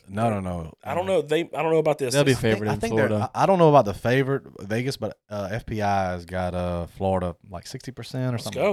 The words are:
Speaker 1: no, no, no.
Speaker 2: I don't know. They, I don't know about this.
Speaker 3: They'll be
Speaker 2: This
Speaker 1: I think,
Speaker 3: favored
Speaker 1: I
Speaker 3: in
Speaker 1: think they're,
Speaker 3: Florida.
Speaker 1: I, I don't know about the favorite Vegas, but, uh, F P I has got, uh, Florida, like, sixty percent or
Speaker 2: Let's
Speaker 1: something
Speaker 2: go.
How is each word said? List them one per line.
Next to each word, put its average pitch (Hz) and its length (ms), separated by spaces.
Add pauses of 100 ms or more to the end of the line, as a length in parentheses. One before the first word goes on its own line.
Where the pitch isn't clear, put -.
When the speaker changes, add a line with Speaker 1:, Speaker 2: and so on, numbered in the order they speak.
Speaker 1:
no, 107 220
no, 104 100
no. 87 340 (100)
Speaker 2:
I 139 120
don't 180 100
know. 185 160
They, 151 200
I 147 200
don't 160 100
know 165 60
about 156 220
this. 123 140
Speaker 3:
They'll 143 100
be 139 80
Speaker 2:
This 123 80
Speaker 1:
I - 20
think, 113 140
Speaker 3:
favored 107 140
Speaker 1:
I 104 40
Speaker 3:
in 104 60
Speaker 1:
think 226 160
they're, 110 120
Speaker 3:
Florida. 107 280
Speaker 1:
I, 123 80
I - 20
don't 185 140
know 160 100
about 135 160
the 101 80
favorite 131 500 (180)
Vegas, 120 360
but, 104 200 (120)
uh, 101 220
F 117 140
P 107 160
I 98 300
has 87 140
got, 90 300
uh, 87 320
Florida, 92 480 (140)
like, 87 180
sixty - 240
percent 127 380
or - 20
Speaker 2:
Let's 117 140
Speaker 1:
something 110 180
Speaker 2:
go. 202 100